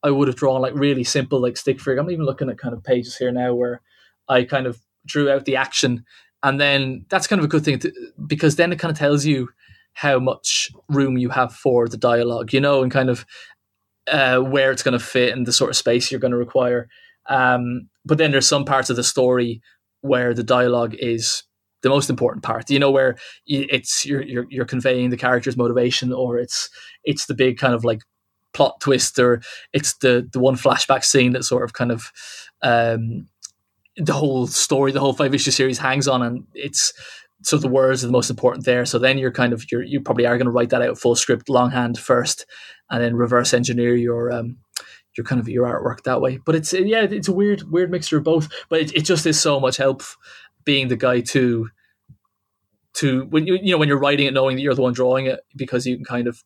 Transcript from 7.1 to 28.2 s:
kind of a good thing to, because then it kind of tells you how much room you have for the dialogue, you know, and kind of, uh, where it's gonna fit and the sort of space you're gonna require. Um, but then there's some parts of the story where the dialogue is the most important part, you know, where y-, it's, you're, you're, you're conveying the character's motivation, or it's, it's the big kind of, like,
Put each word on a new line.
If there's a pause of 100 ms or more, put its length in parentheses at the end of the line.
kind
of
a
good
thing
to, (340)
because
then
it
kind
of
tells
you (460)
how
much (180)
room
you
have
for
the
dialogue,
you
know,
and
kind
of, (840)
uh,
where
it's
gonna
fit
and
the
sort
of
space
you're
gonna
require. (400)
Um, (160)
but
then
there's
some
parts
of
the
story (400)
where
the
dialogue
is (380)
the
most
important
part,
you
know,
where (320)
y-,
it's,
you're,
you're,
you're
conveying
the
character's
motivation,
or
it's, (340)
it's
the
big
kind
of,
like, (520)